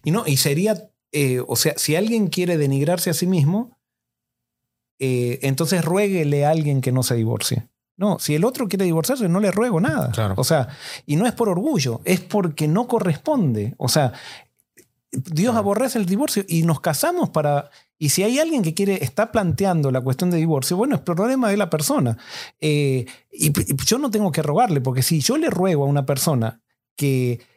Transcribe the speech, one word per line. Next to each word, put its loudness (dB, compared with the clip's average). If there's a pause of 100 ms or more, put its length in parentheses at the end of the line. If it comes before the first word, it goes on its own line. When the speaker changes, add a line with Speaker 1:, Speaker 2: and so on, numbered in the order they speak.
Speaker 1:
Y 0
no, 0
y 0
sería, 0 (220)
eh, 0
o -4
sea, 0
si -2
alguien 0
quiere -2
denigrarse 0
a 0
sí -2
mismo, 0 (1200)
eh, -2
entonces 0
ruéguele 2
a 4
alguien 2
que 0
no 2
se 0
divorcie. -2 (280)
No, 0
si -2
el 2
otro -2
quiere 0
divorciarse, 0
no 2
le 2
ruego 0
nada. 0
Speaker 2:
Claro. 0
Speaker 1:
O 0
sea, 2 (380)
y 0
no 2
es 0
por 0
orgullo, 0
es 2
porque -2
no 0
corresponde. 0
O -4
sea, 2 (1000)
Dios -2
Speaker 2:
Claro. 2
Speaker 1:
aborrece 0
el 0
divorcio 0
y 2
nos 2
casamos 0
para, 0 (300)
y 0
si 2
hay 2
alguien 0
que -2
quiere, 0
está -2
planteando 0
la 0
cuestión 0
de 2
divorcio, 0
bueno, 0
es -2
problema 0
de 0
la 0
persona. 0 (420)
Eh, 0 (260)
y, 0
y 0 (100)
yo 0
no 0
tengo 0
que -2
rogarle, 0
porque 0
si 0
yo 0
le 0
ruego 0
a 0
una 0
persona -2 (360)
que, 0 (160)